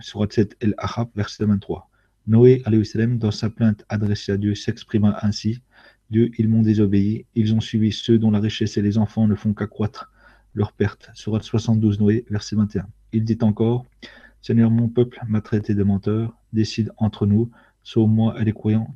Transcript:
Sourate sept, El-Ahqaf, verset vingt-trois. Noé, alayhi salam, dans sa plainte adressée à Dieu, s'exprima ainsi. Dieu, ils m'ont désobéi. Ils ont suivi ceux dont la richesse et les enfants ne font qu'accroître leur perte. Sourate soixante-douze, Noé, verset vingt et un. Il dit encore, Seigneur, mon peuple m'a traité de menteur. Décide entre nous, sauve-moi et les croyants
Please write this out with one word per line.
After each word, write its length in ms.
Sourate 320
sept, 260
El-Ahqaf, 560
verset 300
vingt-trois. 440
Noé, 380
alayhi 200
salam, 340
dans 120
sa 180
plainte 400
adressée 440
à 40
Dieu, 200
s'exprima 680
ainsi. 380
Dieu, 280
ils 100
m'ont 140
désobéi. 640
Ils 180
ont 60
suivi 320
ceux 260
dont 140
la 80
richesse 360
et 60
les 160
enfants 300
ne 80
font 180
qu'accroître 560
leur 180
perte. 420
Sourate 300
soixante-douze, 560
Noé, 280
verset 280
vingt 180
et 60
un. 80
Il 100
dit 200
encore, 440
Seigneur, 320
mon 160
peuple 400
m'a 120
traité 340
de 100
menteur. 520
Décide 440
entre 300
nous, 240
sauve-moi 560
et 40
les 80
croyants 420